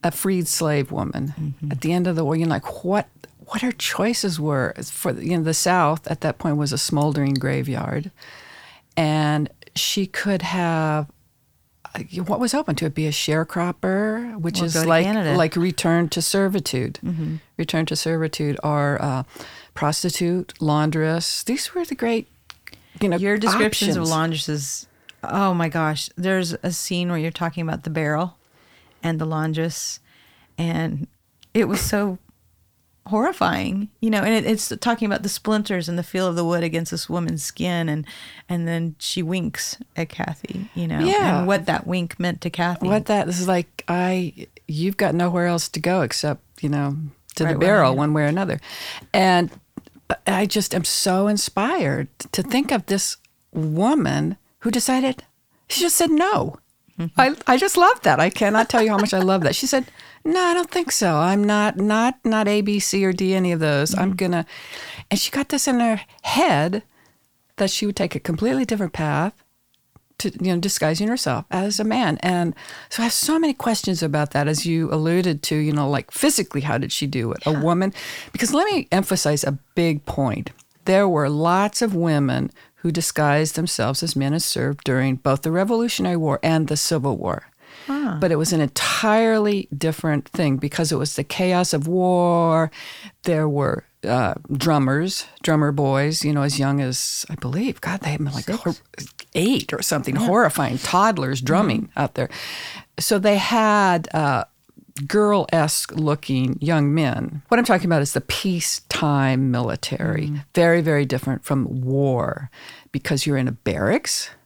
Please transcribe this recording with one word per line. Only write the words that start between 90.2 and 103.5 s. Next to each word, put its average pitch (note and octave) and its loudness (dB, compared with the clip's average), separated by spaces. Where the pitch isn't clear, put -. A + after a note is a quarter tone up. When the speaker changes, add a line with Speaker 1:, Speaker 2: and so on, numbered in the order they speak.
Speaker 1:
thing C#3+ 0
because D3 -2
it D3+ 0
was D3 -2
the D3 -2
chaos F3+ 0
of D3+ 0
war. E3+ 4
There D#3 2
were, C#3+ 0
uh, A#2 0
drummers, D3 2
drummer D3+ 4
boys, C#3+ 2
you D3 2
know, C#3+ 2
as C#3+ 0
young C#3 2
as, - -4
I D#3 -8
believe, E3+ -4
God, F#3 -6
they D#3 -4
had D3 -4
been, C#3+ -4
like, B2 -6
Speaker 2:
Six? G#3 -4
Speaker 1:
hor-, - -2
eight G#3+ 0
or - -4
something, C#3 -2
Speaker 2:
Yeah. A3+ 2
Speaker 1:
horrifying D#3 2
toddlers E3 0
drumming C#3+ 2
Speaker 2:
Mm-hmm. - -8
Speaker 1:
out C#3+ -2
there. - -2
So G3+ 2
they G3+ 4
had, G#3 4